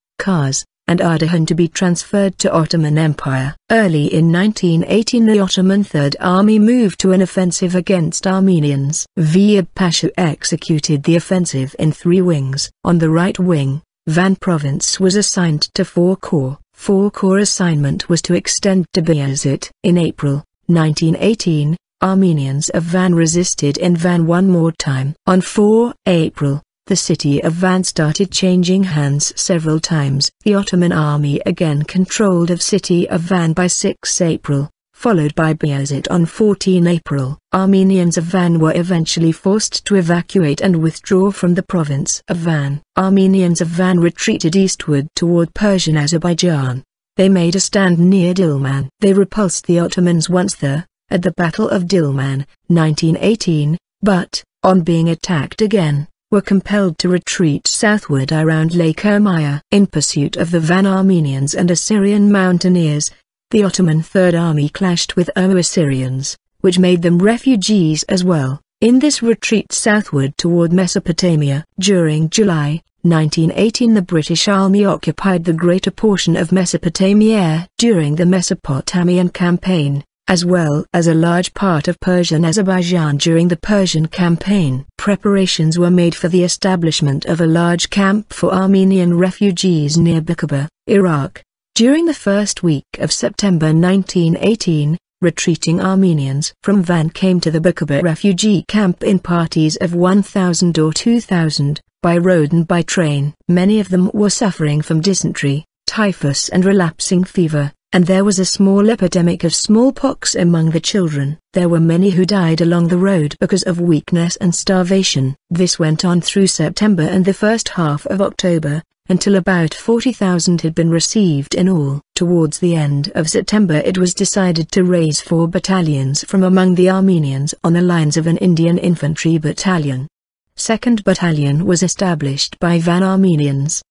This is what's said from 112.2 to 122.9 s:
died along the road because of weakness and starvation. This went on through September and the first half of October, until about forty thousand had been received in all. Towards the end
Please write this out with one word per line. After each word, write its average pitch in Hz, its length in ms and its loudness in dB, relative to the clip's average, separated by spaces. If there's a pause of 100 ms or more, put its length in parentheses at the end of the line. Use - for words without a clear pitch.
died 170 360 0
along 170 280 2
the 180 100 0
road 180 400 0
because 185 240 0
of 175 180 -4
weakness 170 560 0
and 180 160 -2
starvation. 185 840 0 (120)
This 175 300 0
went 156 260 0
on 175 160 2
through 190 280 0
September 170 560 0
and 180 200 0
the 190 100 0
first 214 340 -2
half 147 380 -2
of 190 140 -4
October, 160 640 -2 (280)
until 196 260 2
about 175 360 0
forty 233 400 -2
thousand 180 480 0
had 160 140 -4
been 165 160 0
received 165 640 0
in 185 120 2
all. 147 360 0 (120)
Towards 170 440 0
the 175 180 0
end 143 380 -2